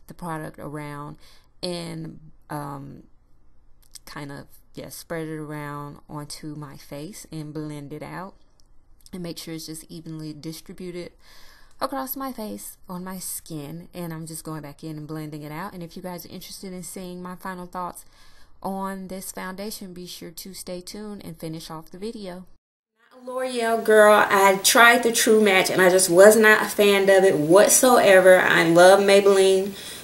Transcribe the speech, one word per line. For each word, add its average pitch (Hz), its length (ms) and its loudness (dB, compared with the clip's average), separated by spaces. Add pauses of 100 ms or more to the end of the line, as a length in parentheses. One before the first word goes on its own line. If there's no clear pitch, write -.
the 180 60 -18
product 160 440 -12
around 147 600 -14 (440)
and, 165 560 -10 (320)
um, 143 540 -12 (1000)
kind 143 280 -16
of, 143 140 -18 (280)
yeah, - 140 -16
spread 160 400 -12
it 156 100 -12
around 147 720 -14
onto 147 480 -14
my 147 200 -16
face 151 540 -16
and 151 240 -14
blend 151 380 -12
it 151 100 -14
out 156 320 -16 (800)
and 185 100 -12
make 170 160 -12
sure 165 160 -14
it's 160 120 -14
just 160 220 -16
evenly 160 440 -14
distributed 170 800 -16 (680)
across 269 360 -8
my 269 160 -10
face, 208 440 -12 (120)
on 180 160 -12
my 190 120 -12
skin. 165 800 -12
And 175 180 -10
I'm 160 140 -12
just 160 160 -14
going 156 200 -12
back - 200 -18
in 160 140 -12
and 151 100 -14
blending 156 360 -12
it 151 100 -14
out. 175 200 -12
And 180 120 -14
if 170 120 -18
you 185 60 -16
guys 175 240 -12
are - 40 -20
interested - 420 -16
in 185 100 -14
seeing 180 400 -14
my 180 140 -14
final 180 300 -14
thoughts 180 380 -14 (560)
on 190 460 -10
this 190 240 -14
foundation, 190 640 -14
be 180 140 -16
sure 170 240 -16
to 190 200 -18
stay 180 280 -14
tuned 208 440 -16
and 170 140 -16
finish 160 320 -14
off 160 220 -18
the 180 60 -18
video. 196 460 -14 (680)
Not 254 100 -20
a 254 80 -14
L'Oreal 240 540 -4
girl. 214 440 6
I 196 360 4
tried 240 400 6
the 226 80 0
True 220 280 2
Match 190 300 2
and 135 100 0
I 185 100 6
just 185 200 2
was 196 240 10
not 214 280 6
a 214 60 -6
fan 202 360 2
of 190 180 6
it 190 160 4
whatsoever. 185 1000 6
I 170 240 2
love 175 340 8
Maybelline 196 760 4 (300)